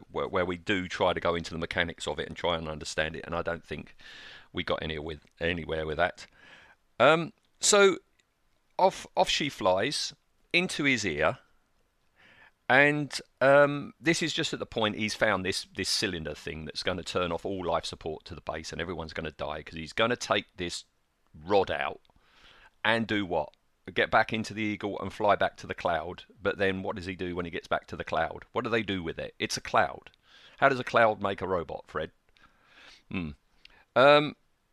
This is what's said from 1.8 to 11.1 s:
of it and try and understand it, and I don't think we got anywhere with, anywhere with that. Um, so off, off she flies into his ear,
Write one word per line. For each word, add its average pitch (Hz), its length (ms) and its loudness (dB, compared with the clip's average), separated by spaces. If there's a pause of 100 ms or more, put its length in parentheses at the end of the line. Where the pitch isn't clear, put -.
of 76 120 -4
it - 80 -4
and 78 80 -12
try 85 220 0
and 80 100 -6
understand 78 480 -4
it, - 100 -12
and - 80 -8
I 85 80 -2
don't 85 240 -6
think - 300 -12 (580)
we 92 100 -6
got - 200 -2
anywhere 78 180 -6
with, 78 240 -10 (140)
anywhere 80 460 -2
with 78 120 -4
that. 87 300 -2 (720)
Um, 156 340 4 (260)
so 196 380 6 (800)
off, 180 380 2
off 180 140 2
she 147 200 -2
flies 104 640 0 (400)
into 175 300 0
his 123 220 2
ear, 78 340 0 (1300)